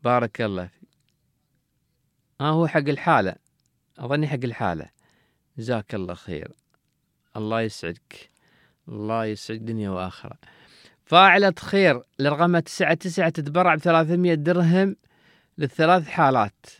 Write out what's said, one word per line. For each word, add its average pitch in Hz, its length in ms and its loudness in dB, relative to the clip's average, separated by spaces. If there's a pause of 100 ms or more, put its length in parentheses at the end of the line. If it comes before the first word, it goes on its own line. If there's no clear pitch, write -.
بارك 120 360 0
الله 95 260 -4
فيك. - 220 -20 (1500)
ها، 139 60 -2
هو 160 200 2
حق 151 220 0
الحالة. 139 460 0 (640)
أظني 143 280 -2
حق 135 180 -6
الحالة. 92 420 -6 (720)
جزاك 113 360 -6
الله 90 200 -8
خير. 82 380 -12 (840)
الله 110 240 -4
يسعدك. - 680 -10 (580)
الله 110 360 -6
يسعد 110 400 -10
دنيا 110 260 -6
وآخرة. 92 460 -10 (680)
فاعلة 190 540 6
خير 170 440 2 (160)
لرقمها 160 420 2
تسعة 160 340 -2
تسعة 170 340 -2
تتبرع 165 460 0
بثلاثمية 165 600 2
درهم 175 600 2 (640)
للثلاث 160 500 2
حالات. 131 580 0 (140)